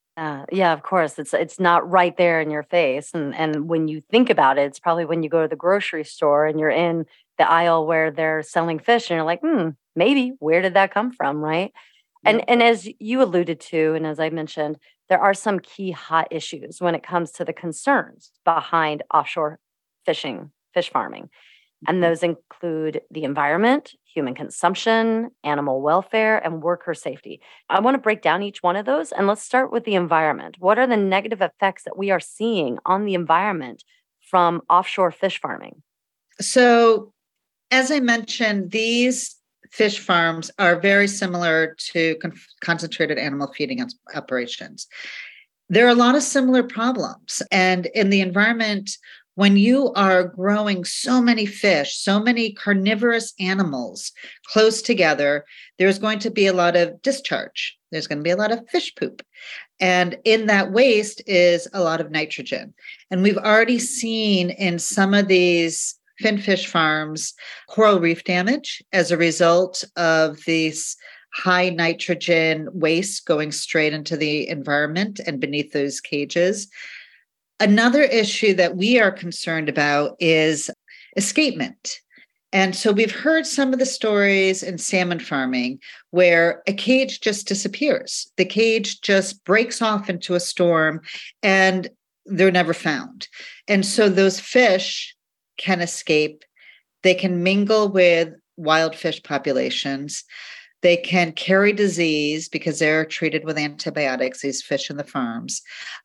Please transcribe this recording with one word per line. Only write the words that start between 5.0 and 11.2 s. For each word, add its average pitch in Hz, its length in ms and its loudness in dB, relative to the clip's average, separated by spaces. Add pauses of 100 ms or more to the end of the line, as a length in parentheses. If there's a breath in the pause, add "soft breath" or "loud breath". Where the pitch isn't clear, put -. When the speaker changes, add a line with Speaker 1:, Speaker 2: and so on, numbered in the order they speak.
Speaker 1:
when 165 180 -2
you 151 60 -6
go 165 120 2
to 156 60 0
the 156 80 -6
grocery 170 480 -2
store 147 420 2
and 156 140 -2
you're 156 100 2
in 165 360 0 (320 soft breath)
the - 120 2
aisle 165 360 4
where 160 260 0
they're 156 320 -2
selling 165 360 -2
fish, 233 300 0
and 170 80 0
you're 160 80 -2
like, 170 160 -2
"Hmm, 269 280 0 (260)
maybe. 254 440 2
Where 160 220 2
did 185 140 -2
that 196 180 4
come 233 180 -2
from?" 151 320 -4